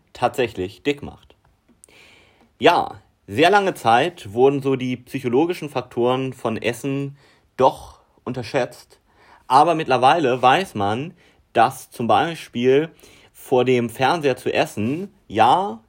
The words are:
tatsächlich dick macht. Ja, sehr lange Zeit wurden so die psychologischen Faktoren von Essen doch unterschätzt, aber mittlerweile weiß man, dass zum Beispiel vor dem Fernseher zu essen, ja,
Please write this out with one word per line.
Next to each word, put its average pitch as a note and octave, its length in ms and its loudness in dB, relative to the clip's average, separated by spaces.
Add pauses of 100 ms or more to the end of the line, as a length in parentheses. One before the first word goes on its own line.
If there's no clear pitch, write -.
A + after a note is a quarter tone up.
(120)
tatsächlich A2+ 720 -4
dick C#3+ 180 -4
macht. - 320 -20 (1300)
Ja, - 400 2 (260)
sehr C#3 240 2
lange G3 240 2
Zeit A#2+ 580 0
wurden C3+ 300 2
so C3+ 140 -2
die B2+ 200 -6
psychologischen C#3 720 -4
Faktoren B2+ 680 -4
von A2 220 -6
Essen C#3 600 -6 (400)
doch - 420 0 (240)
unterschätzt, - 800 -8 (480)
aber D3+ 260 4
mittlerweile C3 680 2
weiß C#3 360 2
man, A2 360 -4 (400)
dass A2+ 380 0
zum A#2+ 160 -8
Beispiel C3+ 840 0 (420)
vor B2 320 0
dem B2 260 0
Fernseher C3+ 460 -2
zu - 180 -6
essen, C#3+ 580 -4 (140)
ja, E3+ 640 0